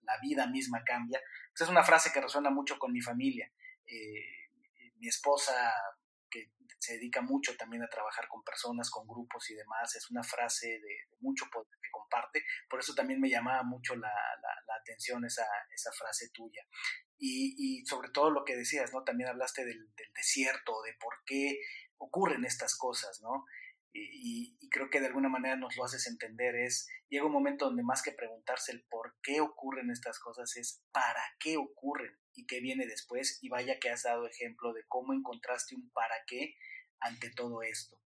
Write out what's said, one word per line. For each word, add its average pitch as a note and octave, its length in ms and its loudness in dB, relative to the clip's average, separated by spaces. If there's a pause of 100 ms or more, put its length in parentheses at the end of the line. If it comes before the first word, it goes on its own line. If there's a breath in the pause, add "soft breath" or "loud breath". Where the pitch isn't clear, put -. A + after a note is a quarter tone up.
la - 180 0
vida C3+ 260 4
misma B2 380 0
cambia", B2 360 0 (320 loud breath)
pues - 100 2
es E3 60 6
una F3 160 12
frase D#3+ 280 10
que C#3 80 4
resuena C#3+ 300 4
mucho C#3 280 2
con B2 140 0
mi B2 80 2
familia. A#2+ 500 0 (360 loud breath)
Eh, - 1080 -12
mi A#2 120 -8
esposa, B2+ 680 4 (560)
que A2+ 220 -12 (260)
se - 160 -6
dedica B2 260 -2
mucho B2+ 360 2
también A#2 260 -6
a A#2 60 -4
trabajar G#2+ 400 -4
con - 160 -12
personas, - 460 -4
con C3 180 -6
grupos A#2 420 -8
y A2 40 -10
demás, A2 420 -4
es - 140 -10
una A#2+ 120 -2
frase - 460 0
de, A2+ 100 -2
de G#2 420 -12
mucho C4+ 320 0
poder - 160 -6 (140)
que - 80 -10
comparte, - 540 0 (260 loud breath)
por C3 80 0
eso C#3 160 -2
también - 260 2
me C3+ 80 6
llamaba B2 360 4
mucho B2 320 -2
la, A2+ 120 -4
la, G#2 400 -2 (180)
la - 140 -4
atención A#2+ 440 -4
esa, A#2 220 0 (280)
esa - 180 -4
frase - 400 -4
tuya. - 300 -14 (560 loud breath)
Y, C4+ 380 0
y C4+ 300 0
sobre B2+ 240 -4
todo D3+ 200 8
lo C#3 140 2
que B2+ 120 0
decías, B2 360 0
¿no? C3 100 -4
También B2 280 0
hablaste B2+ 340 -2
del, A2+ 140 -6 (160)
del - 200 -18
desierto, C3 680 2
de A2 180 -8
por - 140 -6 (100)
qué C#3 340 0 (380 loud breath)
ocurren D#3 480 2
estas - 320 0
cosas, A2 460 -4
¿no? C3 240 -4 (440 loud breath)
Y, G#2+ 120 -10
y, A#2+ 580 -8
y - 80 -20
creo C#3 220 0
que C#3 100 4
de C3+ 60 2
alguna C3+ 240 2
manera C3 260 0
nos C3 200 -6
lo B2+ 80 -2
haces B2 220 -2
entender, A#2+ 500 -2
es, A#2+ 300 0 (220 loud breath)
llega C#3+ 160 2
un D3+ 80 4
momento C#3 320 4
donde B2 180 2
más B2+ 200 2
que - 100 -2
preguntarse A#2 600 -4
el A#2 180 -12
por A2+ 320 -8
qué C#3+ 180 2
ocurren C3+ 500 0
estas A#2+ 280 -6
cosas, A#2+ 400 -8
es - 240 -8 (100)
para A#2+ 300 2 (180)
qué D#3+ 160 0
ocurren C3+ 600 -4 (160)
y - 120 -16
qué B2+ 140 -4
viene C3 260 -2
después, A#2+ 540 -4
y C3 80 -10
vaya B2+ 320 0
que B2 80 0
has A#2+ 140 -2
dado A#2+ 240 2
ejemplo A#2 480 -6
de A2+ 120 -8
cómo B2+ 280 -2
encontraste B2 600 -4
un B2 180 -12
para G2 240 0 (100)
qué C3 300 -6 (440 loud breath)
ante A#2 300 -6
todo A#2+ 320 -6
esto. - 440 -8